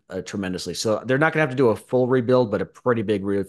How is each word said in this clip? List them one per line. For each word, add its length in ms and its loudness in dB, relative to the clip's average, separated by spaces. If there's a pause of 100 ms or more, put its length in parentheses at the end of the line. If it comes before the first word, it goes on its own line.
uh, 120 -8
tremendously. 520 -6
So 320 -2
they're 140 0
not 140 2
gonna 80 0
have 100 0
to 60 -8
do 140 4
a 60 2
full 300 0
rebuild, 440 2
but 120 -2
a 20 -4
pretty 380 -2
big 220 0
re-, 240 0